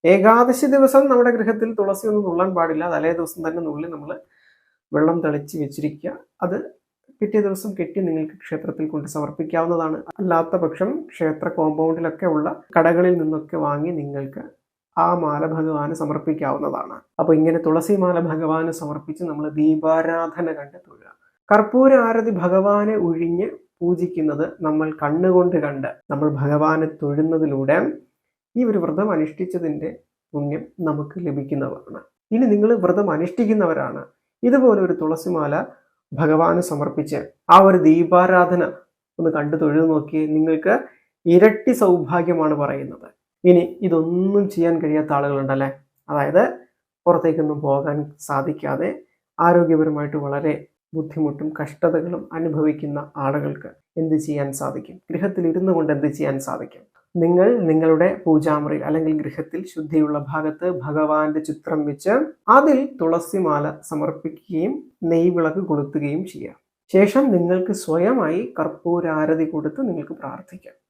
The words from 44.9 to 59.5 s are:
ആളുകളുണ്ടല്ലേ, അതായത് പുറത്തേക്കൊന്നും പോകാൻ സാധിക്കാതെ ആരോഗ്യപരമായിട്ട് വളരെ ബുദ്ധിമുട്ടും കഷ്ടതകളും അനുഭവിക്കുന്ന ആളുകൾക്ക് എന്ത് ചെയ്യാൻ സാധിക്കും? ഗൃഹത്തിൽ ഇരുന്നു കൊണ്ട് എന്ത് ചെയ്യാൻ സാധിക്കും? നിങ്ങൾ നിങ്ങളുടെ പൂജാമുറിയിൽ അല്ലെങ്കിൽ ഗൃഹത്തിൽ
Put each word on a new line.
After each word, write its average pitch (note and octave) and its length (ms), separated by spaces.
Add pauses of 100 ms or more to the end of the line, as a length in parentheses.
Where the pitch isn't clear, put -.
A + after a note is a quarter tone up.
ആളുകളുണ്ടല്ലേ, C3+ 520 (420)
അതായത് D3+ 320 (640)
പുറത്തേക്കൊന്നും D#3+ 600
പോകാൻ C#3+ 320 (300)
സാധിക്കാതെ D3 600 (500)
ആരോഗ്യപരമായിട്ട് D#3 840
വളരെ C#3+ 300 (380)
ബുദ്ധിമുട്ടും D#3 560 (140)
കഷ്ടതകളും E3+ 720
അനുഭവിക്കുന്ന D3+ 840
ആളുകൾക്ക് C#3+ 540 (260)
എന്ത് D#3+ 200
ചെയ്യാൻ D3 360
സാധിക്കും? - 440 (140)
ഗൃഹത്തിൽ F3+ 360
ഇരുന്നു F3+ 260
കൊണ്ട് D#3 200
എന്ത് C#3+ 140
ചെയ്യാൻ C#3+ 340
സാധിക്കും? - 440 (300)
നിങ്ങൾ F3 340 (100)
നിങ്ങളുടെ D#3+ 500 (160)
പൂജാമുറിയിൽ D3+ 600
അല്ലെങ്കിൽ D#3 320
ഗൃഹത്തിൽ D3+ 480